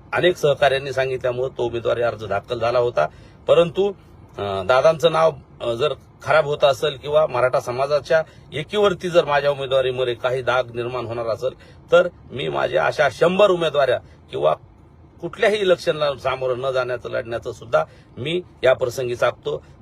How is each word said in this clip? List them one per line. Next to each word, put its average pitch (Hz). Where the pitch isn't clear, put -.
अनेक 113
सहकाऱ्यांनी 139
सांगितल्यामुळे 127
तो 123
उमेदवारी 117
अर्ज 110
दाखल 101
झाला 120
होता. 123
परंतु, 170
अ, 98
दादांचं 151
नाव, 160
अ, 120
जर 131
खराब 147
होत 147
असेल 143
किंवा 151
मराठा 127
समाजाच्या 139
एकीवरती 185
जर 160
माझ्या 143
उमेदवारीमुळे 131
काही 127
दाग 120
निर्माण 120
होणार 117
असेल 113
तर 180
मी 143
माझ्या 139
अशा 139
शंभर 190
उमेदवाऱ्या 143
किंवा 135
कुठल्याही 202
इलेक्शनला 156
सामोरं 131
न 135
जाण्याचं, 123
लढण्याचं 117
सुद्धा 135
मी 160
या 127
प्रसंगी 123
सांगतो. -